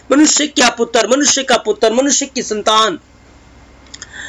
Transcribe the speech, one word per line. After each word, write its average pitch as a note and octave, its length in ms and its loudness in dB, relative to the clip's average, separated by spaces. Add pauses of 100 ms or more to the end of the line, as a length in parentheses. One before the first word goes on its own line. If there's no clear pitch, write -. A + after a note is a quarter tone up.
(120)
"मनुष्य D4 360 4
क्या C4 220 0
पुत्र, A#3 380 0
मनुष्य C4+ 360 0
का A#3+ 140 0
पुत्र, A3 360 0
मनुष्य C#4 320 0
की D#3+ 160 -8
संतान", G#3+ 580 0 (1300)